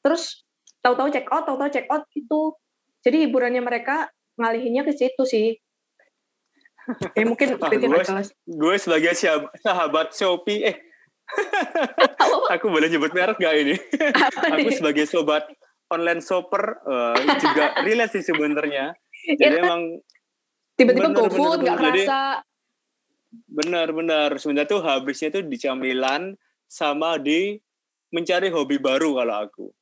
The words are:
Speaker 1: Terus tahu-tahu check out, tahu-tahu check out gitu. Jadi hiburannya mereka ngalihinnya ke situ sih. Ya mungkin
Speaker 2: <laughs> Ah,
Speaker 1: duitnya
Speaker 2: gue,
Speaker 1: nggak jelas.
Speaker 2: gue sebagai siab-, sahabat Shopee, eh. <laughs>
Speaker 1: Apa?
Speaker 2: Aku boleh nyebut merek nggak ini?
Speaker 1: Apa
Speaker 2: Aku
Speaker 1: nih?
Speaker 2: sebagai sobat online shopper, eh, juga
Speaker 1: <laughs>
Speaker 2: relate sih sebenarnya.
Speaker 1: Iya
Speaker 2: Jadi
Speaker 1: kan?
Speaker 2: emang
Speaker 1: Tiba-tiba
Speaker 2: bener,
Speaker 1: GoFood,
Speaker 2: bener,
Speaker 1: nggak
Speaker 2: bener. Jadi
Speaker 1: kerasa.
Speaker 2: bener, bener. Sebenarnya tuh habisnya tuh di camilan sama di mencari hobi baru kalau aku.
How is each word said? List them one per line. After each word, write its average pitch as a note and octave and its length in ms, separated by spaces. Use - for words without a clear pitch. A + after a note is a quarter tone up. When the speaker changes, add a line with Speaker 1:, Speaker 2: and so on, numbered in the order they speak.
Speaker 1:
Terus - 420
tahu-tahu B3 280
check C#4+ 180
out, D#4+ 180
tahu-tahu C#4+ 240
check C4 180
out D4+ 220
gitu. D4+ 480
Jadi D4+ 240
hiburannya B3 380
mereka A#3+ 480
ngalihinnya A#3 500
ke D4+ 80
situ C4 320
sih. A3+ 320
Ya G#3+ 100
mungkin A#3 320
Speaker 2:
<laughs> - 60
Ah, D#3 80
Speaker 1:
duitnya C3 180
Speaker 2:
gue, C#3 60
Speaker 1:
nggak F#3 160
jelas. G3 180
Speaker 2:
gue E3 340
sebagai E3+ 380
siab-, D#3 420
sahabat D#3+ 560
Shopee, G3 540
eh. G3 100
<laughs> G4+ 300
Speaker 1:
Apa? C4+ 400
Speaker 2:
Aku G#3+ 100
boleh D#3+ 220
nyebut D#3+ 240
merek F3+ 240
nggak D#3+ 200
ini? D3 180
Speaker 1:
Apa D4 400
Speaker 2:
Aku D4+ 160
Speaker 1:
nih? G3+ 60
Speaker 2:
sebagai D3+ 320
sobat D3+ 420
online E3+ 320
shopper, F#3 440
eh, A#2+ 340
juga C#4+ 280
Speaker 1:
<laughs> C#4 100
Speaker 2:
relate A3 280
sih F#3 120
sebenarnya. D3+ 680
Speaker 1:
Iya D#4 120
Speaker 2:
Jadi D4 180
Speaker 1:
kan? - 80
Speaker 2:
emang E4+ 180
Speaker 1:
Tiba-tiba B3+ 340
Speaker 2:
bener, C#4+ 140
Speaker 1:
GoFood, F#3+ 160
Speaker 2:
bener, D4 240
Speaker 1:
nggak B3 160
Speaker 2:
bener. D#4+ 100
Jadi A3 140
Speaker 1:
kerasa. C4+ 200
Speaker 2:
bener, E3 420
bener. D#3 440
Sebenarnya D3 340
tuh G3+ 120
habisnya C#3 480
tuh G3 140
di C3+ 140
camilan C3 760
sama D#3 520
di F3 420
mencari F3 400
hobi C#3+ 280
baru C#3 380
kalau A#2 220
aku. G2+ 280